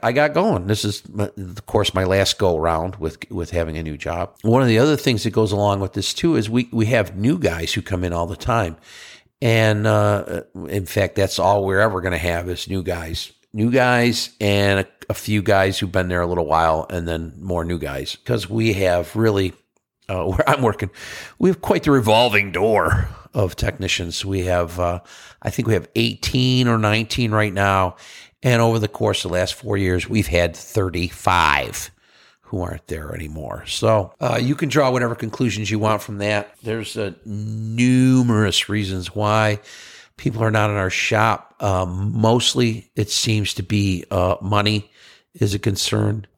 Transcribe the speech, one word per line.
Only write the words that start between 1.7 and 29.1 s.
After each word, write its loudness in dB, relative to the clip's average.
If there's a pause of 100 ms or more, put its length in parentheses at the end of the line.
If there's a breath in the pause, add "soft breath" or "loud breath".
my 0
last 2
go 2
round 0
with, -8
with -6
having -2
a -6
new -6
job. -6
One 4
of 4
the 4
other 4
things 0
that -2
goes 2
along 0
with -6
this -4
too 0
is 0
we, 0
we 0
have 0
new 2
guys -2
who -4
come -4
in -2
all -2
the -8
time, -2 (640 loud breath)
and, 2
uh, 0 (260)
in -4
fact, -2
that's 0
all 2
we're 2
ever 2
gonna -2
have -2
is -8
new -4
guys, -6 (200)
new 0
guys, 2 (100)
and 4
a, -4 (240)
a 0
few -2
guys 2
who've -4
been 0
there 0
a 0
little -2
while, 2
and -4
then -6
more -4
new -4
guys, -8
'cause -2
we 0
have 0
really, 2 (560)
uh, -4
<laughs> -2
where 0
I'm 2
working, -2 (500 loud breath)
we 4
have 0
quite 0
the 2
revolving 4
door 2 (260 loud breath)
of -2
technicians. -4
We -2
have, -2
uh, -2 (420 loud breath)
I -4
think -4
we 2
have -2
eighteen 0
or 2
nineteen 0
right 0
now. 2 (480 loud breath)
And 4
over 4
the 0
course -2